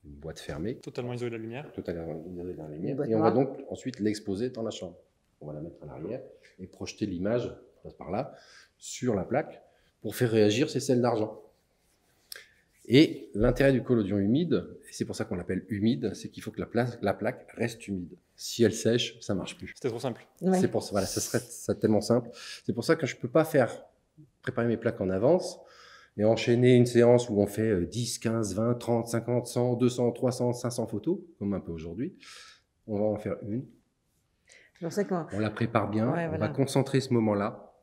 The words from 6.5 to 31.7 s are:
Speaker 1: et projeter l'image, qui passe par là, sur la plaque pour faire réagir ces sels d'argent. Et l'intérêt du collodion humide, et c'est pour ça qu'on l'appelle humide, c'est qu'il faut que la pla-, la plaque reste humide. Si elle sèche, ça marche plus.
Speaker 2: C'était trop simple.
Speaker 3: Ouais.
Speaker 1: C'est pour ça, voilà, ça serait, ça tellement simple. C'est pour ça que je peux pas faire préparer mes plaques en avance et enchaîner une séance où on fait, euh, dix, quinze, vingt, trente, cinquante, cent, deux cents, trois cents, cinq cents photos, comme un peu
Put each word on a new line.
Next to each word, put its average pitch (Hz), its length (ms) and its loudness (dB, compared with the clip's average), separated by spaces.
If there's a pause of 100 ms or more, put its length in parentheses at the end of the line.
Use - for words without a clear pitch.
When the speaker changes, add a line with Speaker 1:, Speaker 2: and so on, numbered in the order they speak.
Speaker 1:
et 95 80 -14
projeter - 400 -8
l'image, 95 420 0 (280)
qui - 80 -20
passe 80 100 -16
par 73 160 -12
là, 107 240 -4 (440)
sur - 360 -2
la 92 100 0
plaque - 380 -4 (380)
pour 107 160 -8
faire 123 160 2
réagir 113 380 6
ces 131 100 -2
sels 123 200 2
d'argent. 117 400 0 (1500)
Et - 420 6
l'intérêt 123 380 4
du 120 100 2
collodion 104 360 2
humide, 113 480 2 (220)
et - 40 -20
c'est - 120 -4
pour 101 100 -8
ça 110 100 -6
qu'on 101 120 -6
l'appelle 92 320 -6
humide, 113 460 0
c'est - 140 -14
qu'il - 140 -14
faut 110 80 -8
que - 100 -12
la 85 60 -4
pla-, 120 360 -2
la 101 120 0
plaque - 320 -4 (100)
reste - 300 -4
humide. 90 300 -8 (180)
Si - 300 0
elle 101 80 6
sèche, - 480 0
ça 107 140 -4
marche 82 240 -6
plus. 92 160 -14
Speaker 2:
C'était 131 160 -4
trop 113 100 -8
simple. 120 260 -8 (140)
Speaker 3:
Ouais. 185 180 2
Speaker 1:
C'est 185 100 4
pour 107 140 0
ça, - 100 -10
voilà, 95 140 2
ça - 140 -4
serait, - 200 -2
ça - 340 -6
tellement 107 260 4
simple. 120 300 0 (340)
C'est - 80 -2
pour 113 120 -4
ça 165 120 4
que 139 100 -4
je - 100 -6
peux 123 120 -8
pas 156 160 4
faire 139 400 2 (580)
préparer - 240 -2
mes 113 120 2
plaques - 220 -2
en 92 100 0
avance 127 500 2 (560)
et 104 80 2
enchaîner 120 500 6
une 120 120 8
séance 120 420 6
où 104 120 0
on 101 60 6
fait, 110 240 -2
euh, 87 160 2
dix, 120 320 -6
quinze, 113 360 -2
vingt, 113 200 2
trente, 117 340 -2
cinquante, 120 380 -2
cent, 123 280 0
deux 120 160 4
cents, 123 200 0
trois - 220 -2
cents, 123 200 0
cinq 131 180 -4
cents 113 160 -4
photos, 160 320 -4 (200)
comme 101 160 -2
un 90 60 -2
peu 87 100 -12